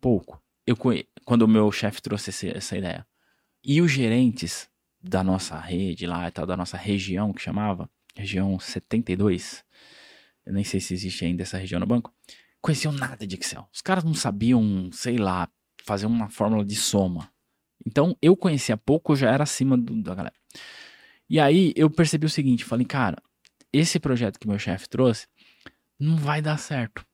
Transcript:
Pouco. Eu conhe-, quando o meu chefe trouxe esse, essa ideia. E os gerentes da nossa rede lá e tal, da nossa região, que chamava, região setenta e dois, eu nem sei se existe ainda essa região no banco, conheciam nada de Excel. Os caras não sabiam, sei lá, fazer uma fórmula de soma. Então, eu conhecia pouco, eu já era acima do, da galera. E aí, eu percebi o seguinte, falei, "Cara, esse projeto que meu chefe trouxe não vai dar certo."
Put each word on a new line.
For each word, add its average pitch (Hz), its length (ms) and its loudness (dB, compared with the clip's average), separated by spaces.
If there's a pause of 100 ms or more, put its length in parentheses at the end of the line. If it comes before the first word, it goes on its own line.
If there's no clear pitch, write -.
Pouco. 113 420 0 (240)
Eu 120 80 2
conhe-, 107 320 -2 (180)
quando 120 180 4
o 110 60 6
meu 107 220 6
chefe - 320 -4
trouxe 104 280 -6
esse, 95 180 -8
essa - 280 -8
ideia. 87 300 -8 (560)
E 143 180 2
os 170 120 4
gerentes 120 760 0 (340)
da 92 200 -2
nossa 92 380 -2
rede 87 460 -6
lá 87 200 -6
e 87 40 -6
tal, 80 160 -8
da 90 100 -4
nossa 90 200 -8
região, 98 580 -2
que - 80 -12
chamava, 101 460 -4 (280)
região 95 420 -2
setenta - 540 -4
e 90 40 0
dois, 95 460 0 (840)
eu - 60 -8
nem 101 120 -2
sei 98 160 -4
se - 140 -8
existe 92 300 -8
ainda 87 180 -2
essa 92 160 -8
região 92 200 -6
no 92 80 -2
banco, 117 260 0 (480)
conheciam 151 320 -2
nada 131 340 -8
de 92 100 -8
Excel. - 340 -10
Os - 120 -16
caras 185 200 0
não 160 120 0
sabiam, 104 800 0
sei 123 260 -4
lá, 90 280 0 (380)
fazer 101 220 -2
uma 113 240 0
fórmula 107 340 2
de 101 100 -4
soma. 92 560 0 (560)
Então, 147 340 2
eu 170 140 8
conhecia 143 420 0
pouco, 151 360 0
eu 143 40 4
já 131 140 2
era 139 140 2
acima 135 320 0
do, 113 260 -2
da 92 120 -6
galera. 92 200 -8 (960)
E 156 80 4
aí, 156 380 6
eu 156 120 6
percebi 156 380 2
o 151 40 2
seguinte, 131 340 2
falei, 120 200 0
"Cara, 120 380 -2 (500)
esse 160 280 2
projeto 120 400 0
que 107 80 -4
meu 101 100 0
chefe 98 300 -4
trouxe 123 400 2 (720)
não 156 160 2
vai 147 260 0
dar 151 160 0
certo." - 560 -6